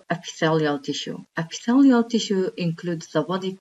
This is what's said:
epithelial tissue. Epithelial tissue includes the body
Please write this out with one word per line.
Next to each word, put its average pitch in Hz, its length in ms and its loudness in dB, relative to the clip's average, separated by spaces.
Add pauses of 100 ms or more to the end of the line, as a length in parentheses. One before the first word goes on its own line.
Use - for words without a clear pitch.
(100)
epithelial 156 720 0
tissue. - 380 -8 (200)
Epithelial 240 680 4
tissue 196 500 0
includes 170 580 -4
the 156 100 2
body 190 380 -6